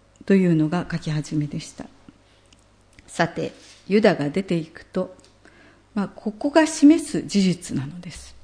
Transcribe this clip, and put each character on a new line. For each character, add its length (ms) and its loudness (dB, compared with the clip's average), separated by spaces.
と 80 4
い 120 4
う 80 4
の 140 2
が 220 -4
書 80 -6
き 120 -8
始 260 -6
め 100 -2
で 140 -10
し 120 -16
た。 140 -18
さ 220 -2
て、 240 -10
ユ 120 4
ダ 140 6
が 160 -2
出 120 -4
て 140 -2
行 140 -8
く 160 -20
と、 280 -8
ま 100 -4
あ、 40 -8
こ 240 -10
こ 180 -6
が 160 4
示 380 6
す 180 -4
事 200 0
実 340 -2
な 100 -4
の 140 -14
で 100 -16
す。 340 -20